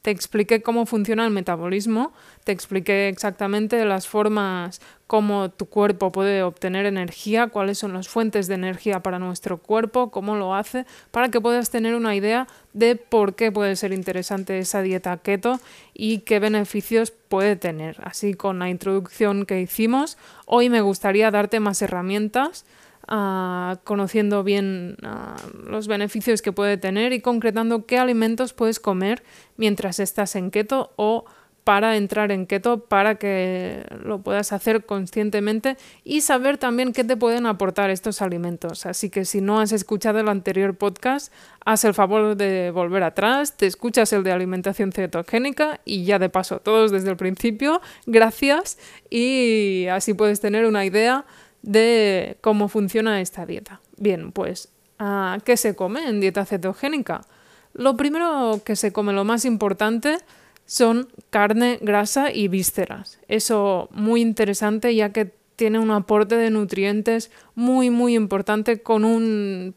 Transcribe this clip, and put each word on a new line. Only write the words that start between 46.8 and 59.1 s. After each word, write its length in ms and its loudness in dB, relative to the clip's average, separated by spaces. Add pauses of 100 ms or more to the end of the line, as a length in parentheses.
desde 220 0
el 60 -4
principio, 640 0 (260)
gracias, 720 2 (320)
y 800 2
así 240 0
puedes 240 2
tener 260 0
una 200 0
idea 400 2 (360)
de 800 4
cómo 260 2
funciona 540 0
esta 240 -8
dieta. 340 -12 (180)
Bien, 340 0
pues, 380 -6 (280)
ah, 480 -2
¿qué 100 6
se 200 0
come 320 -4
en 120 -2
dieta 260 0
cetogénica? 760 -4 (520)
Lo 220 0
primero 680 0
que 100 -2
se 160 -2
come, 220 -2